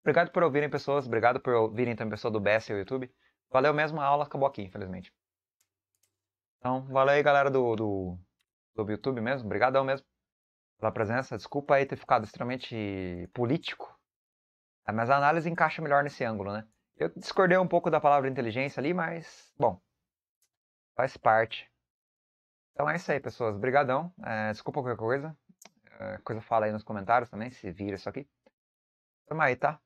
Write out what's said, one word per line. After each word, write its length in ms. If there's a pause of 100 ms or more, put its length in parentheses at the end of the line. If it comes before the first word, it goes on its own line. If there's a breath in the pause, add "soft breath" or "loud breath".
Obrigado 300
por 120
ouvirem, 280
pessoas. 360
Obrigado 340
por 120
ouvirem 440
também, 160
pessoa 180
do 100
B 100
S 220
e 20
o 40
YouTube. 340 (380)
Valeu 220
mesmo, 280
a 40
aula 200
acabou 240
aqui, 140
infelizmente. 500 (1500)
Então, 280
valeu 280
aí, 80
galera 280
do, 260
do, 420 (560)
do 160
YouTube 300
mesmo. 260
Obrigadão 380
mesmo 200 (760)
pela 100
presença. 460
Desculpa 400
aí 100
ter 100
ficado 280
extremamente 1080
político. 640 (920)
É, 60
mas 160
a 80
análise 320
encaixa 320
melhor 220
nesse 220
ângulo, 280
né? 140 (300)
Eu 200
discordei 400
um 120
pouco 220
da 100
palavra 280
inteligência 520
ali, 120
mas, 640
bom, 240 (1160)
faz 200
parte. 540 (1040)
Então 180
é 60
isso 160
aí, 80
pessoas. 360
Brigadão. 560 (120)
É, 260
desculpa 320
qualquer 160
coisa. 380 (640)
É, 180
coisa 220
fala 260
aí 60
nos 100
comentários 480
também, 220
se 180
vira 240
isso 140
aqui. 200 (1000)
Tamo 140
aí, 120
tá? 320